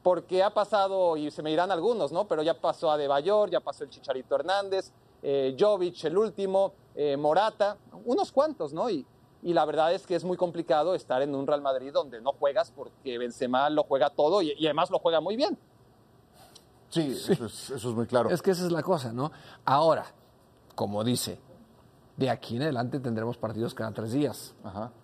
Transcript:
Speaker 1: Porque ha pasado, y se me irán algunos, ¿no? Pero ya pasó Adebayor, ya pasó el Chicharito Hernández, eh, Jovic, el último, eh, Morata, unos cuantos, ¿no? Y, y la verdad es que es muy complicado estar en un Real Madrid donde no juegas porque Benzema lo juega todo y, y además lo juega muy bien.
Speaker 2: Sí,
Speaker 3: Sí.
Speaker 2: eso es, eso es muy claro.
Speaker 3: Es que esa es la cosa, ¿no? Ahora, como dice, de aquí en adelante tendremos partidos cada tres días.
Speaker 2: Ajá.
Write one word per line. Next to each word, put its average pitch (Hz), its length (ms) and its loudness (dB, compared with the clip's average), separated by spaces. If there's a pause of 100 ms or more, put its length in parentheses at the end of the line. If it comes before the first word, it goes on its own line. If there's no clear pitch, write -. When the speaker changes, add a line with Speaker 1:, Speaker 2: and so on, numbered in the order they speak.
Speaker 1:
Porque 180 420 2
ha 208 100 2
pasado, 190 640 2
y 151 140 -4
se 170 100 -12
me 151 80 -4
irán 175 220 0
algunos, 180 400 0
¿no? 190 160 -2
Pero 156 160 -2
ya 160 180 0
pasó 160 300 0
Adebayor, 151 580 2
ya 165 100 0
pasó 143 260 -8
el 131 40 -20
Chicharito 131 460 -6
Hernández, 190 560 -2 (320)
eh, 135 360 0
Jovic, 190 440 2
el 160 120 -2
último, 196 580 0 (200)
eh, 143 240 -2
Morata, 196 580 2 (300)
unos 240 260 0
cuantos, 262 400 0
¿no? 180 160 -2
Y, 151 160 -2 (380)
y 170 120 -2
la 160 120 6
verdad 156 280 2
es 190 120 -4
que 180 80 -4
es 160 100 0
muy 180 140 -2
complicado 165 560 0
estar 135 300 0
en 147 100 -2
un 139 140 -2
Real 147 160 0
Madrid 135 280 -2
donde 139 300 -4
no 139 120 -2
juegas 143 360 0
porque 127 480 -10
Benzema 123 540 0
lo 151 100 2
juega 143 300 2
todo 165 320 2
y, 151 120 -2
y 151 120 -2
además 160 240 0
lo 175 80 0
juega 165 220 2
muy 196 160 -4
bien. 302 200 0 (1300)
Speaker 2:
Sí, 143 260 -2
Speaker 3:
Sí. - 180 0
Speaker 2:
eso 123 120 0
es, - 260 -12
eso 123 180 -6
es 113 60 -2
muy 113 100 0
claro. 120 240 2
Speaker 3:
Es 175 140 0
que 190 80 4
esa 180 120 0
es 170 80 0
la 160 120 0
cosa, 139 280 0
¿no? 131 200 -4 (340)
Ahora, 147 400 4 (720)
como 104 280 -2
dice, 117 360 -2 (760)
de 131 140 0
aquí 117 280 -4
en 127 40 -2
adelante 135 380 -2
tendremos 117 380 -4
partidos 110 360 -4
cada 110 180 -6
tres 110 200 -6
días. 135 420 -4 (100)
Speaker 2:
Ajá. 107 280 -10 (120)